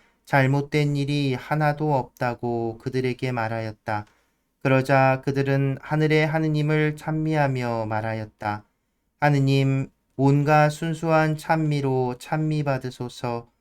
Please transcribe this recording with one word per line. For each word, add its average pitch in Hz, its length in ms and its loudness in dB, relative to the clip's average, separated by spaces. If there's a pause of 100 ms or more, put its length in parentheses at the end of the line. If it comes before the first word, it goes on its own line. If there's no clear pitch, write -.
(240)
잘못된 143 720 2
일이 143 380 -2
하나도 151 600 -2
없다고 120 840 -4
그들에게 127 540 -4
말하였다. 110 720 -4 (560)
그러자 131 640 2
그들은 139 560 0
하늘의 156 460 2
하느님을 151 680 0
찬미하며 139 920 -2
말하였다. 107 760 -6 (560)
"하느님, 135 720 2 (260)
온갖 143 540 4
순수한 156 680 0
찬미로 139 840 0
찬미 156 420 -2
받으소서. 123 880 -6 (120)